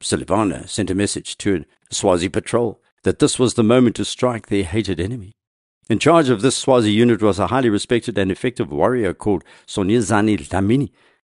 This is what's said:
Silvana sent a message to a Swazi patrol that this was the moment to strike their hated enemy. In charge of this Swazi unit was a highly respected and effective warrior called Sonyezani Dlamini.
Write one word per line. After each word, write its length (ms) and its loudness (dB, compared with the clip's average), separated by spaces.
Silvana 680 -4
sent 220 -6
a 40 -4
message 440 -6
to 260 -2
a 40 -10
Swazi 340 0
patrol 520 -4
that 160 -2
this 220 0
was 140 2
the 100 2
moment 320 4
to 80 -6
strike 420 -4
their 160 -2
hated 380 -4
enemy. 340 -10
In 80 2
charge 320 4
of 120 0
this 140 2
Swazi 360 2
unit 280 4
was 200 2
a 80 0
highly 200 0
respected 480 -2
and 140 0
effective 400 -4
warrior 420 0
called 300 -2
Sonyezani 720 0
Dlamini. 540 -2